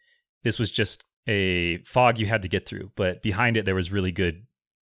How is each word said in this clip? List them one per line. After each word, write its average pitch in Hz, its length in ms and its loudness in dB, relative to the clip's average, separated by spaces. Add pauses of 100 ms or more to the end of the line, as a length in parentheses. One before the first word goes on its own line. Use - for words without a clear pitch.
(440)
this 117 140 0
was 110 120 0
just - 320 -2 (240)
a 90 520 0
fog 120 400 2
you 107 80 -2
had 107 160 0
to 92 60 -6
get 92 180 -2
through, 98 280 -12
but 92 280 -2
behind 110 340 2
it 104 80 0
there 98 100 2
was 90 160 -2
really 95 220 0
good 87 340 -2 (360)